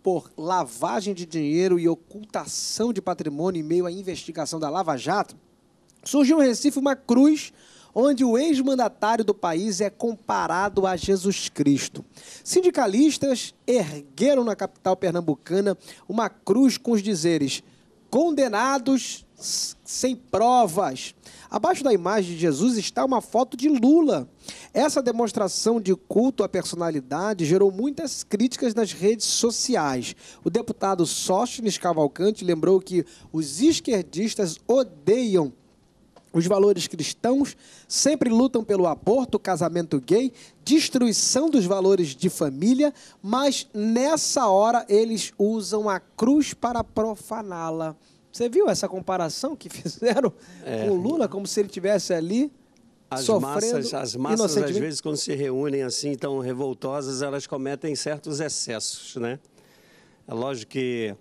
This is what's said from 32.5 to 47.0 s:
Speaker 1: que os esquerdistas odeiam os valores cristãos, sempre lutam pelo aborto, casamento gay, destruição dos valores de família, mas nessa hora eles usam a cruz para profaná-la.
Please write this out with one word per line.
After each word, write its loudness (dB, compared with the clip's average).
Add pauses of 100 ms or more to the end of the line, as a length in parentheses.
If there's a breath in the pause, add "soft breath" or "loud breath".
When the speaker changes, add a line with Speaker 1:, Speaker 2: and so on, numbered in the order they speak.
Speaker 1:
que -2 (280 loud breath)
os -4
esquerdistas 0 (100)
odeiam 2 (800)
os 2
valores 4
cristãos, -2 (320 loud breath)
sempre 0
lutam 2
pelo 2
aborto, 0
casamento -2
gay, 2 (320 loud breath)
destruição 2
dos 4
valores 2
de 0
família, 2 (280 loud breath)
mas 0
nessa 0
hora 4
eles 2
usam 0
a -2
cruz 2
para -2
profaná-la. -6 (380 soft breath)